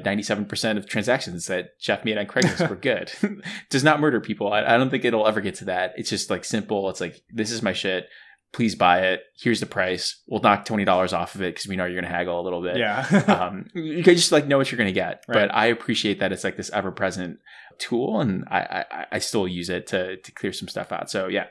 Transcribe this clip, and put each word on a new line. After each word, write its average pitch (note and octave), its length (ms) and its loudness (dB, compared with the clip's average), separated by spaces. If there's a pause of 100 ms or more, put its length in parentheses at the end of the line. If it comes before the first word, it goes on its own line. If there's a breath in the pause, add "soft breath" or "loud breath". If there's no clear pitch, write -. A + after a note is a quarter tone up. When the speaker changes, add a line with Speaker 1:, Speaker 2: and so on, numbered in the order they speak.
Speaker 1:
ninety-seven G2+ 400 0
percent G#2+ 340 -2
of G2 80 -10
transactions G#2 600 -2
that F2+ 340 -6
Jeff - 240 -2
made G#2+ 140 -2
on G2+ 80 -4
Craigslist D#3+ 420 0
were G#2 80 -6
Speaker 2:
<laughs> - 0 -
Speaker 1:
good." G2+ 340 -2 (120)
<laughs> G#3 200 -4 (280 loud breath)
Does C3+ 120 2
not D3+ 160 6
murder C#3+ 220 4
people. G#2 320 -4
I, G#2+ 100 4
I A#2+ 140 6
don't C3 140 4
think B2 160 0
it'll A2+ 200 4
ever A2 140 2
get G2 160 -2
to - 80 -12
that. F#2 320 -2
It's - 140 -6
just, G2+ 180 -4
like, F#2 160 -2
simple. G2+ 460 -2
It's F#2 100 -6
like, F2 300 -8
"This A2 200 -4
is A2+ 120 -6
my G2+ 100 0
shit. F#2 360 -2 (420 loud breath)
Please A2+ 240 0
buy F#2 340 4
it. F#2 120 0 (180)
Here's A2+ 220 0
the - 60 -4
price. - 600 -4
We'll G#2+ 140 -4
knock G2+ 240 6
twenty G#2 220 0
dollars F#2 260 4
off F2 220 -4
of G2 80 -6
it F2 120 -2
'cause - 120 -10
we G2 100 -6
know F#2 80 0
you're F2+ 160 -4
gonna F2 120 -6
haggle F2 280 -2
a - 0 -
little F2+ 220 -4
bit." F2+ 160 -2
Speaker 2:
Yeah. A2+ 280 -2
<laughs> F3 220 4
Speaker 1:
Um, F#2+ 460 0
you D#3+ 280 -4
can F3 120 10
just, E3+ 180 2
like, D3 140 6
know C#3 100 4
what C3+ 160 2
you're A#2+ 60 -8
gonna G#2 120 2
get. F#2 380 -2
Speaker 2:
Right. B2 60 0
Speaker 1:
But G#2 200 4
I A2 120 4
appreciate A2+ 540 0
that F#2+ 120 0
it's, F#2 120 -6
like, G2 120 -4
this - 140 -8
ever-present F#2 680 -4 (400 loud breath)
tool, E3 460 -2
and G2 280 0
I, - 400 -2
I, - 220 -10
I G2 60 -2
still G2 280 -2
use F2 220 -6
it F#2 200 -4
to, F#2 280 -2
to - 160 -20
clear - 220 -6
some - 120 -10
stuff - 260 -8
out. - 180 -8
So F#2+ 160 -2
yeah, F#2+ 240 -2